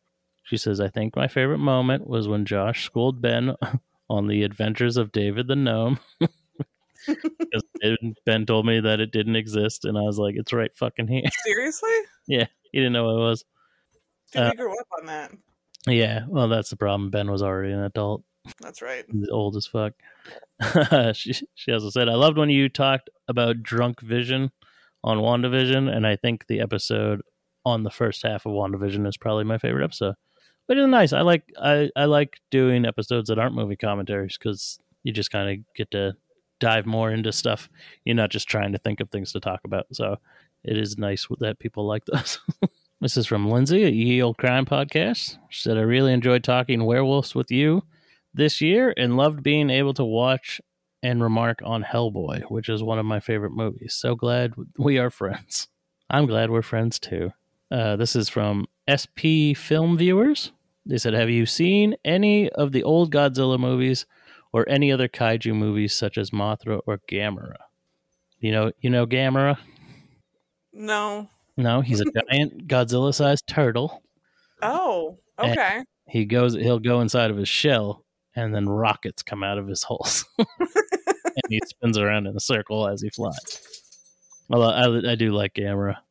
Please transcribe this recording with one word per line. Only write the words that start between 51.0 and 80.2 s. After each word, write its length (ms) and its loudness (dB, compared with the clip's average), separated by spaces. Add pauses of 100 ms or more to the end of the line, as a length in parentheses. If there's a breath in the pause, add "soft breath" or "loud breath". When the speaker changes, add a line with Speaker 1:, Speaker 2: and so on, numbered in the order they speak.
Speaker 1:
and 200 0
remark 420 2
on 200 -4
Hellboy, 680 -4
which 180 -6
is 140 -4
one 160 -2
of 80 -2
my 140 -2
favorite 320 -4
movies. 420 -6
So 220 -2
glad 340 0
w-, 260 -14
we 220 2
are 120 0
friends." 580 -6 (420)
I'm 160 4
glad 240 2
we're 100 2
friends 380 -2
too. 340 -6 (380)
Uh, 240 0
this 220 0
is 120 0
from 380 0 (220)
S 260 2
P 400 2
Film 420 2
Viewers. 540 2 (340)
They 140 -2
said, 160 0
"Have 160 2
you 160 4
seen 480 2 (100)
any 460 4
of 220 0
the 100 2
old 300 4
Godzilla 480 2
movies 460 0 (460 soft breath)
or 160 2
any 220 4
other 160 2
kaiju 480 0
movies 400 0
such 240 -4
as 120 -4
Mothra 540 -2
or 140 -4 (100)
Gamera?" 500 -6 (800)
You 100 0
know, 300 0
you 100 0
know 160 4
Gamera? 520 2 (1120 loud breath)
Speaker 2:
No. 560 -4 (280)
Speaker 1:
No, 240 2
he's 200 2
a 40 2
Speaker 2:
<laughs> 260 0
Speaker 1:
giant 380 0
Godzilla-sized 800 2
turtle. 560 0 (600)
Speaker 2:
Oh, 560 -2 (200)
Speaker 1:
And 200 2
Speaker 2:
okay. 260 0 (220)
Speaker 1:
he 180 0
goes, 300 4
he'll 240 2
go 220 2
inside 300 2
of 60 -2
his 120 0
shell, 560 0 (300)
and 200 -2
then 140 0
rockets 540 -2
come 200 -10
out 160 -4
of 80 -6
his 180 -6
holes. 460 -2